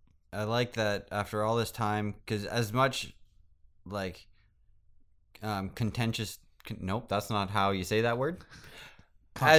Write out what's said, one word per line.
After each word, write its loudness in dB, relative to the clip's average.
I -4
like 0
that 0
after -2
all 2
this 0
time, -2
'cause -2
as -2
much, 0
like, -8
um, -4
contentious, -4
con-, -10
nope, -4
that's 0
not -2
how 2
you -2
say 2
that 0
word. -4
As -12